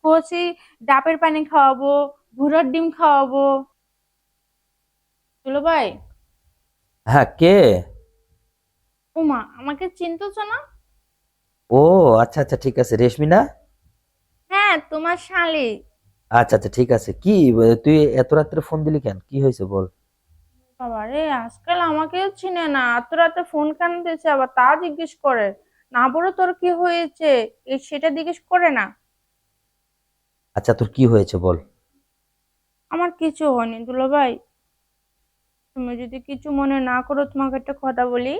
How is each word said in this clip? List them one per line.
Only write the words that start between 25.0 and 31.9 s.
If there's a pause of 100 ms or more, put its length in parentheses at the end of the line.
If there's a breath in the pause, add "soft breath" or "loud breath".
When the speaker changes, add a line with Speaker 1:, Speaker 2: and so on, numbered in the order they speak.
Speaker 1:
করে, (460)
না
বলো
তোর
কি
হয়েছে, (340)
এই
সেটা
জিজ্ঞেস
করে
না। (1700)
Speaker 2:
আচ্ছা,
তোর
কি
হয়েছে
বল? (1300)